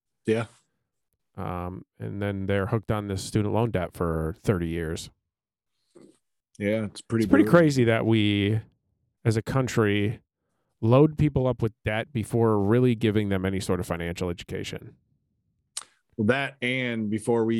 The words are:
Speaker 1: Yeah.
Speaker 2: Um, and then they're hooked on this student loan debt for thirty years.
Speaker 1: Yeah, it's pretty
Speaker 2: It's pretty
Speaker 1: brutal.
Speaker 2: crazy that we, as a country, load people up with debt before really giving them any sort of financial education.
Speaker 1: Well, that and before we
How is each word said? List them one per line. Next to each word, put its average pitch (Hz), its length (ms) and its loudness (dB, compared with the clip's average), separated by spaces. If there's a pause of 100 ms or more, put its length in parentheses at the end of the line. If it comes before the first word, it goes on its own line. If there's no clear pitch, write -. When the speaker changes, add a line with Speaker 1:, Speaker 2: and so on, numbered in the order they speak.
(260)
Speaker 1:
Yeah. 110 200 0 (920)
Speaker 2:
Um, 90 500 -8 (140)
and 104 220 -10
then 101 240 -4
they're 98 220 0
hooked 113 240 -4
on 104 160 -4
this 98 160 -4
student 104 300 -2
loan 113 180 0
debt 90 220 -4
for 80 480 -2
thirty 85 260 0
years. 82 420 -6 (1500)
Speaker 1:
Yeah, 107 260 -2
it's 101 160 -10
pretty 113 240 -2
Speaker 2:
It's 104 60 0
pretty 135 160 8
Speaker 1:
brutal. 170 140 6
Speaker 2:
crazy 143 260 4
that 113 200 2
we, 104 540 2 (640)
as 113 140 0
a 110 40 0
country, 107 800 0 (600)
load 143 360 4
people 139 300 0
up 123 140 -2
with 113 100 0 (140)
debt 110 260 -4
before 113 500 2
really 120 340 4
giving 107 340 0
them 95 160 -2
any 95 160 -2
sort 92 180 -2
of 87 80 -6
financial 85 420 -6
education. - 680 -12 (1200)
Speaker 1:
Well, 110 100 -2
that 135 340 -2
and 123 480 -4
before 113 360 -2
we 113 140 0